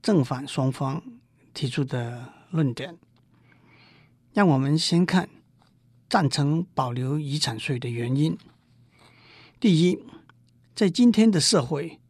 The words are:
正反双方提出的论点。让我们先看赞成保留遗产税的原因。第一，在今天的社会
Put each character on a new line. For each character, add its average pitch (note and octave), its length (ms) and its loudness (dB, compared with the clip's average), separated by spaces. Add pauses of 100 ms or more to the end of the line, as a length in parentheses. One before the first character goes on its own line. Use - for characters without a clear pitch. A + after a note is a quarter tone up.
正 F3+ 240 4
反 C3 220 -6
双 C3+ 240 -2
方 C3+ 320 -6 (500)
提 - 160 -6
出 C#3 140 -4
的 B2 500 -8 (180)
论 D3+ 220 0
点。 E3 240 -12 (1400)
让 G3+ 140 4
我 D3 100 4
们 C#3 220 2
先 E3+ 260 2
看 F3 240 0 (800)
赞 D3+ 220 0
成 D3+ 340 -2 (100)
保 B2+ 180 -4
留 C3 260 -4
遗 D3 220 -6
产 A2+ 180 -4
税 B2+ 180 -6
的 A#2+ 120 -8
原 A#2+ 260 -4
因。 D#3 240 -2 (1200)
第 E3+ 240 4
一， F3+ 160 2 (760)
在 G3+ 160 2
今 A#3+ 220 4
天 A3 180 6
的 F#3 100 2
社 D#3 240 2
会 D3+ 460 -8